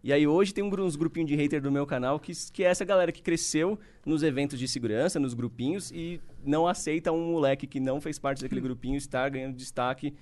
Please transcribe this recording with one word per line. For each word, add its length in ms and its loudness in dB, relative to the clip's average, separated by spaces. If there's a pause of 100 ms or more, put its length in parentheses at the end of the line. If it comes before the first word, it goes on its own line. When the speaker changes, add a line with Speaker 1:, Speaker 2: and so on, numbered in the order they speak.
Speaker 1:
E 80 -4
aí 160 6
hoje 280 4
tem 100 0
um 60 -2
gru-, 140 -2
uns 120 0
grupinhos 320 0
de 80 2
hater 240 2
do 100 -2
meu 160 2
canal 320 0
que 140 -10
s-, 180 -10
que 140 -2
é 20 6
essa 180 4
galera 280 4
que 100 -12
cresceu 560 0 (280)
nos 160 2
eventos 360 0
de 80 -2
segurança, 540 0
nos 140 0
grupinhos, 560 -4
e 300 -8 (240)
não 220 4
aceita 460 0
um 200 0
moleque 340 2
que 140 -8
não 200 0
fez 180 -8
parte 240 -2
daquele 200 -4
Speaker 2:
Hum. 20 -6
Speaker 1:
grupinho 320 -4
estar 340 -2
ganhando 240 -6
destaque, 680 -4